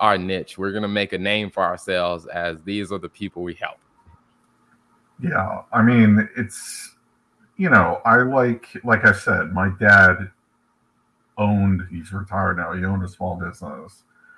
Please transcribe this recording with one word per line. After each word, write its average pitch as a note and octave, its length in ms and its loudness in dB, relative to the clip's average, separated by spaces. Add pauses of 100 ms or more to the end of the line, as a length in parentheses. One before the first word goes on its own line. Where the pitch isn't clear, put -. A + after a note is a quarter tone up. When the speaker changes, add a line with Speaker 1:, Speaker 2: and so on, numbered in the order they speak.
Speaker 1:
our G#2 180 4
niche. F#2 400 -6
We're G2 140 -4
gonna G#2+ 160 -4
make G2+ 240 -2
a F#2 60 -6
name G2+ 320 -4
for G2 120 -4
ourselves F2 640 -4
as E2+ 360 -8
these G2 280 -6
are G2+ 80 -6
the E2+ 100 -12
people F2+ 360 -12
we E2+ 100 -10
help"? - 240 -12 (1400)
Speaker 2:
Yeah, F#2+ 420 -4 (100)
I A#2 80 2
mean, A2 560 6
it's, - 600 -12 (600)
you F#3 140 0
know, F#2 340 4
I A#2 120 6
like, B2+ 500 0 (160)
like A#2 220 0
I G#2+ 80 8
said, F#2+ 400 -2
my F#2 160 0 (100)
dad G2 540 6 (1040)
owned, G2+ 500 2
he's F2 240 -12
retired F#2+ 440 -4
now, F2 160 -6
he F#2 120 -4
owned F#2+ 200 -2
a F#2 40 -8
small F2+ 280 -8
business. F2+ 680 -14 (360)